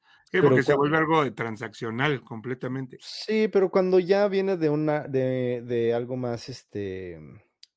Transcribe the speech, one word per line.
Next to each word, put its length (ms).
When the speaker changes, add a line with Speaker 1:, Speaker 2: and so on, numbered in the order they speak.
Speaker 1:
Sí, 100
Speaker 2:
Pero 20
Speaker 1:
porque 200
se 100
Speaker 2:
cua- 20
Speaker 1:
vuelve 220
algo 260
de 80
transaccional 920
completamente. 760
Speaker 2:
Sí, 480
pero 220
cuando 300
ya 280
viene 300
de 120
una, 380
de, 580
de 280
algo 240
más, 320
este, 680